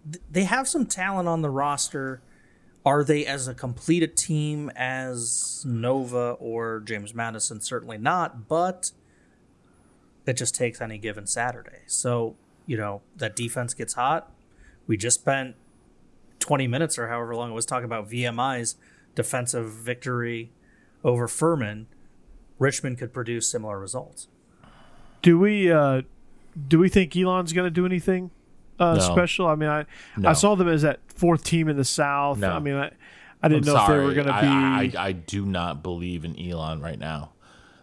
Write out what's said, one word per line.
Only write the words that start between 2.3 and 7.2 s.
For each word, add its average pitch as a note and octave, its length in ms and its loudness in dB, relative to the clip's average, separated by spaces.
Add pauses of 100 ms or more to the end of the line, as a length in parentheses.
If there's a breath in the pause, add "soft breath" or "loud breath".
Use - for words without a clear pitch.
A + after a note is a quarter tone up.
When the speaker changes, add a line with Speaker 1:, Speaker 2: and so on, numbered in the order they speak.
Speaker 1:
Are C#3+ 180 4
they D3 240 2
as C3+ 220 -4
a B2+ 60 -8
complete D#3+ 500 0
a - 20 4
team D3+ 680 -2
as B2+ 880 -6
Nova B2 720 0
or A2+ 420 -6
James G#2 320 -10
Madison? A2+ 480 -6